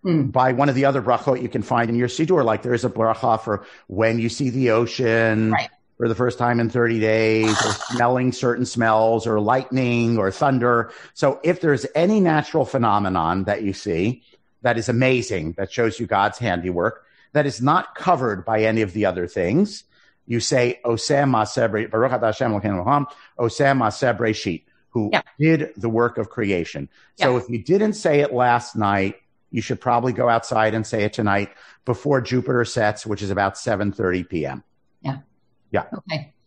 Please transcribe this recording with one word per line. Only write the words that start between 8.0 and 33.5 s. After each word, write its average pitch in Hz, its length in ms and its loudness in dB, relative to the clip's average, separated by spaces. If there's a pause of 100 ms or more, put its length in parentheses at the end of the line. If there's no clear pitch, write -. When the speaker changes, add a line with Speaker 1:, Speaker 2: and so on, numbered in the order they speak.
Speaker 2:
certain 123 340 -2
smells, 113 640 2
or 107 140 0
lightning, 120 760 0
or 98 140 0
thunder. 120 640 0 (220)
So 135 280 0
if 170 180 0
there's 139 240 2 (120)
any 202 240 2
natural 156 440 2
phenomenon 98 800 0
that 104 200 -2
you 98 80 -2
see 98 500 -2 (400)
that 120 160 0
is 110 100 -6
amazing, 113 680 0
that 98 140 -6
shows 113 260 -2
you 110 80 -6
God's 101 320 0
handiwork, 87 640 -2 (280)
that 147 120 2
is 135 160 -6
not 147 360 0
covered 123 480 0
by 110 180 0
any 110 200 2
of 98 100 -4
the 104 120 -2
other 90 220 0
things, 107 560 0 (460)
you 120 100 -2
say, 123 460 0
"Oseh 139 400 0
Maaseh 117 440 2
Bre-, 107 200 -2
Baruch 120 240 0
Atah 113 140 0
Hashem 113 260 0
Elokeinu 101 340 -2
Olam, 143 200 2 (300)
Oseh 139 400 2
Maaseh 117 400 0
Bereshit," 107 460 -2 (280)
who 107 220 -2
Speaker 1:
Yeah. - 100 0 (180)
Speaker 2:
did 156 360 2
the 101 120 -4
work 117 300 0
of 107 120 -4
creation. 87 580 -4 (280)
So 143 160 2
Speaker 1:
Yeah. 123 100 2
Speaker 2:
if 101 80 -12
you 120 80 -4
didn't 202 360 0
say 156 260 2
it 143 120 0
last 123 440 0
night, 101 400 0 (340)
you 113 120 -4
should - 180 -6
probably 120 320 0
go 120 160 0
outside 113 460 2
and 110 120 -2
say 107 180 -2
it 107 100 -4
tonight 101 340 0 (380)
before 131 340 0
Jupiter 123 460 -2
sets, 107 400 -2
which 107 160 -6
is 98 80 -6
about 98 260 0